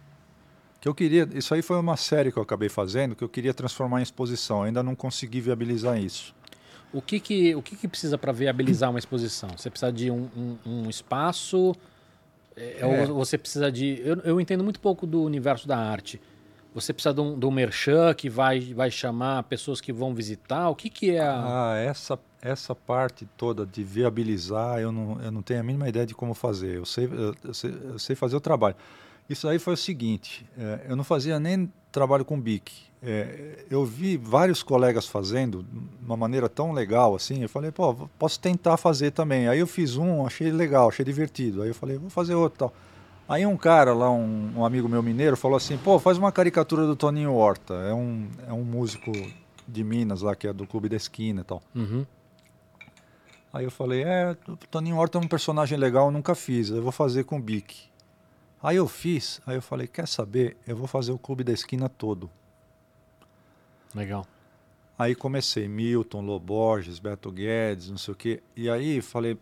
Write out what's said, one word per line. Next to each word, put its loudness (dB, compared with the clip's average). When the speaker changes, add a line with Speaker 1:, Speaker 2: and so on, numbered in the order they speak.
Speaker 1:
Que -4
eu -2
queria, 4
isso -4
aí 2
foi -2
uma 0
série 2
que -2
eu 0
acabei -2
fazendo, -2
que -8
eu -6
queria -2
transformar -2
em 0
exposição. -4
Ainda -2
não -4
consegui -8
viabilizar 0
isso. -8
Speaker 2:
O -6
que -4
que, 4
o -4
que -16
que -6
precisa -2
pra -2
viabilizar 2
uma -2
exposição? -6
Você -10
precisa -2
de -2
um, -4
um, -8
um -6
espaço? 0
É, -12
Speaker 1:
É. 4
Speaker 2:
ou -4
você 0
precisa -2
de, -2
eu, 0
eu 4
entendo 0
muito -2
pouco 0
do 0
universo 0
da 2
arte. -6
Você -4
precisa 0
de 0
um, -2
de 0
um 4
merchan 4
que -6
vai, 2
vai 0
chamar -2
pessoas -6
que -8
vão -4
visitar? -2
O 0
que -10
que 0
é 2
a 0
Speaker 1:
Ah, 0
essa, -4
essa -6
parte -2
toda -2
de -8
viabilizar, -2
eu -2
não, -6
eu -8
não -6
tenho -2
a -4
mínima -2
ideia 0
de -10
como -6
fazer. -4
Eu -8
sei, -2
eu, -4
eu -10
sei, -8
eu -12
sei -4
fazer -2
o 0
trabalho. 2
Isso -4
aí 2
foi -2
o -2
seguinte: -6
é, -8
eu -2
não -2
fazia 0
nem -2
trabalho 4
com -4
bic. -4
É, -6
eu 2
vi -2
vários 4
colegas 4
fazendo -2
de -14
uma -4
maneira 0
tão -2
legal 4
assim, -4
eu -4
falei, -6
"Pô, 2
v-, -10
posso 0
tentar 4
fazer 4
também." 2
Aí 6
eu 2
fiz -2
um, 2
achei -2
legal, 6
achei 0
divertido. -2
Aí -2
eu -4
falei, -6
"Vou -10
fazer 0
outro", 2
tal. 0
Aí 2
um 2
cara 10
lá, 6
um, 0
um 4
amigo 2
meu 4
mineiro, 4
falou 4
assim, -2
"Pô, 6
faz 6
uma 4
caricatura 2
do 2
Toninho 2
Horta." 4
É -2
um, -4
é -8
um -4
músico -4
de -6
Minas 0
lá, 0
que -6
é -4
do -8
Clube -4
da 0
Esquina -4
e -12
tal. -10
Speaker 2:
Uhum. -2
Speaker 1:
Aí -2
eu -4
falei, 0
"É, 2
o -8
Toninho -2
Horta 4
é 4
um 0
personagem 0
legal, 6
eu 2
nunca 0
fiz, 0
eu -2
vou 0
fazer 2
com -4
o -4
bic." -8
Aí 2
eu 4
fiz, -4
aí -6
eu -4
falei, -8
"Quer -8
saber? -2
Eu -6
vou -8
fazer -2
o -4
Clube -6
da -2
Esquina -4
todo." -6
Speaker 2:
Legal. -8
Speaker 1:
Aí 0
comecei, -4
Milton, -2
Loborges, 0
Beto -10
Guedes, -4
não -12
sei -10
o -12
quê. -4
E -4
aí -2
falei, -4